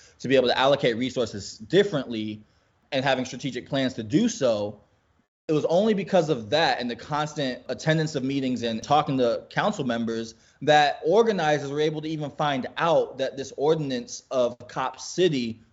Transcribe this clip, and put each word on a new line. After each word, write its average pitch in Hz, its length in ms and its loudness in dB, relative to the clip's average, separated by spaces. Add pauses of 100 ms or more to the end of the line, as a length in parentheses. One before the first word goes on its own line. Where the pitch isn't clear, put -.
(200)
to 123 80 -6
be 131 80 4
able 127 120 4
to - 80 0
allocate 135 400 2
resources 117 640 -6
differently, 117 840 -2 (520)
and 131 120 -2
having 131 200 0
strategic 123 440 -8
plans 131 260 -2
to 113 100 -8
do 160 240 2
so, 107 520 -2 (680)
it 160 40 0
was 147 120 2
only 202 300 4
because 180 340 2
of 117 200 -2
that 135 320 2
and 120 80 -4
the 117 60 -4
constant 147 720 -4
attendance 156 460 0
of 135 80 -4
meetings 131 400 -2
and 113 200 -4
talking 147 360 2
to 117 320 0
council 156 340 -2
members 113 520 -4 (260)
that 147 420 4
organizers 156 680 2
were 147 80 -2
able 156 200 0
to 156 80 -6
even 151 220 -6
find 139 460 -2
out 143 420 2
that 131 180 -4
this 123 200 -8
ordinance 139 720 0
of 123 260 2 (120)
Cop 131 320 -6
City 131 600 0 (120)